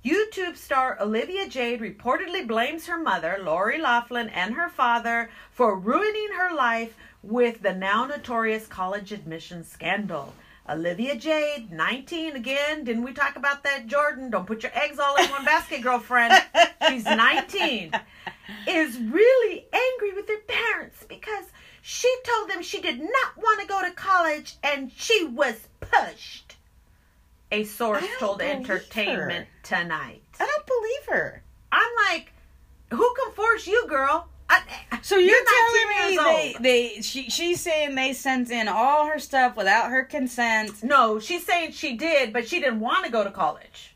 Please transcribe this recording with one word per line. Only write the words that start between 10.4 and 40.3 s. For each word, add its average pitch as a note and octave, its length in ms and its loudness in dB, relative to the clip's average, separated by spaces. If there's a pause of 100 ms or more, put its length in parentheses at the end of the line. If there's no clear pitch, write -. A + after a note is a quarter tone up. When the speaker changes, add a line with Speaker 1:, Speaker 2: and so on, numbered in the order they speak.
Speaker 1:
Olivia F3 480 -4
Jade, D4 560 -2
nineteen, C4+ 640 -4
again, C#4+ 480 -4
didn't A#3 180 -2
we B3+ 120 -8
talk C#4+ 220 0
about C#4 280 -2
that, C4+ 220 -4
Jordan? C4+ 420 0
Don't F#3 180 -2
put A3 160 -8
your A#3+ 120 -6
eggs C#4+ 240 -2
all C#4 180 2
in - 140 4
one C#4 160 -6
basket, D#4 340 0
girlfriend. A#3+ 540 4 (280)
Speaker 2:
<laughs> D#4+ 260 2
Speaker 1:
She's B3+ 180 0
nineteen, B3 840 2 (760)
is D4+ 300 0
really G4 760 4
angry A#4 400 0
with G4+ 160 -8
her G#4+ 180 -4
parents G#4+ 640 -4
because G4 380 -10 (340)
she - 340 0 (100)
told A4 260 -2
them F4+ 120 -6
she - 200 -8
did C4+ 180 -4
not A#4+ 380 -2
want G#4+ 240 2
to G4+ 40 -10
go G4 160 -2
to F4+ 100 -4
college E4 680 0
and C4+ 320 -2
she G#4 300 0
was A#3+ 320 -2 (240)
pushed. - 760 -2 (960)
A G#3+ 120 -2
source A3+ 380 -2
Speaker 2:
I F#4 40 -6
don't A#4+ 120 -8
Speaker 1:
told G3+ 200 -2
Speaker 2:
believe C#4 180 -2
Speaker 1:
Entertainment F#3+ 880 -4
Speaker 2:
her. - 40 -20 (120)
Speaker 1:
Tonight. E3 600 -6 (180)
Speaker 2:
I - 60 2
don't D5 200 -2
believe B4 400 -2 (140)
her. - 220 -8 (280)
Speaker 1:
I'm G#4+ 200 4 (200)
like, - 220 -6 (580)
"Who A#4 320 2
can A4 100 -6
force A4 340 2
you, G#4+ 200 2
girl?" D4 420 0 (220)
I, F4 100 8 (420)
Speaker 2:
So G4 140 2
you're F#4 140 8
Speaker 1:
you're B4+ 140 8
nineteen A#4 420 6
Speaker 2:
telling G4+ 220 0
me F#4+ 60 2
Speaker 1:
years D#4+ 100 4
Speaker 2:
they, D#4 300 2
Speaker 1:
old. A#3+ 100 -8
Speaker 2:
they, A#3+ 380 2
she, C4 280 -8
she's F4 300 -2
saying D4+ 340 -2
they C4 180 -2
sent B3+ 380 -2
in A3+ 180 -2
all C#4 380 4
her D4+ 120 -2
stuff B3+ 380 2
without G#3+ 340 2
her C4 140 0
consent? A3+ 800 -2